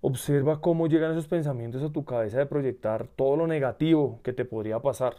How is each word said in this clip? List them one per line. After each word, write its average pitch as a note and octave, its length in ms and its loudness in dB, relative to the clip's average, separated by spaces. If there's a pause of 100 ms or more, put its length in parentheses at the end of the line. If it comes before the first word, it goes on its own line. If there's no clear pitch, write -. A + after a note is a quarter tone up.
Observa C#3+ 600 0
cómo E3 280 2
llegan D#3+ 240 2
esos D#3+ 160 -4
pensamientos C3 540 -2
a D#3 100 -4
tu D3 120 -4
cabeza A#2 340 -2
de C#3 80 2
proyectar A#2+ 600 -2
todo C3+ 300 2
lo E3 100 2
negativo D3 760 2
que B2+ 80 -4
te B2+ 120 -2
podría A2 360 -4
pasar. B2+ 380 0